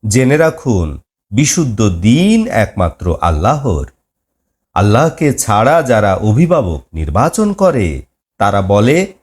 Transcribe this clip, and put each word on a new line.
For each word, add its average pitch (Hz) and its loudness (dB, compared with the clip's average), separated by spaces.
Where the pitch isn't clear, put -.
জেনে 127 2
রাখুন, 113 -2
বিশুদ্ধ 117 0
দ্বীন 160 2
একমাত্র 87 -2
আল্লাহর। 85 -2
আল্লাহকে 131 2
ছাড়া 117 2
যারা 107 0
অভিভাবক 107 0
নির্বাচন 117 -2
করে, 113 -2
তারা 101 0
বলে 117 0